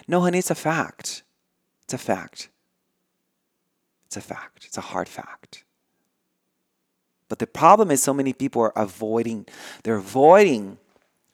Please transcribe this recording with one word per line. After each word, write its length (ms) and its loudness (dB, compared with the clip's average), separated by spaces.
No, 140 0
honey, 160 0
it's 120 -4
a 60 -2
fact. 680 -6
It's 100 -10
a 40 -8
fact. 500 -8
It's 100 -16
a 40 -12
fact. 440 -18
It's 140 -14
a 20 -10
hard 280 -8
fact. 560 -20
But 100 -10
the 80 -6
problem 440 4
is 120 0
so 120 -2
many 180 -2
people 300 -4
are 120 0
avoiding, 720 -4
they're 140 -2
avoiding 840 4